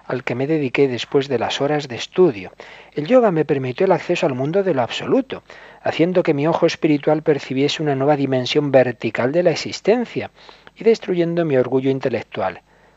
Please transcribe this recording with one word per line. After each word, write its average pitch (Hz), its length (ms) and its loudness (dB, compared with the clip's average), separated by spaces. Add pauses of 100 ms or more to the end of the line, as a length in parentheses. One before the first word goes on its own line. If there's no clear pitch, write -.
al 123 200 -6
que 123 100 -4
me 131 120 -2
dediqué 143 420 2
después 135 400 -2
de 123 100 0
las 104 220 -4
horas 147 260 -2
de 117 80 -12
estudio. 107 560 0 (400)
El 147 140 -6
yoga 233 260 4
me 156 140 0
permitió 131 400 -2
el 185 80 4
acceso 175 320 -2
al 139 80 0
mundo 156 300 -2
de 185 100 0
lo 131 80 0
absoluto, - 640 -2 (380)
haciendo 180 420 0
que 165 100 2
mi 143 140 0
ojo 165 180 2
espiritual 156 560 0
percibiese 139 640 -2
una 143 120 0
nueva 139 220 2
dimensión 135 540 0
vertical 123 600 2
de 175 120 0
la 175 80 4
existencia - 800 -2 (440)
y - 80 -16
destruyendo 175 640 0
mi 143 100 0
orgullo 131 360 2
intelectual. 110 720 -4 (340)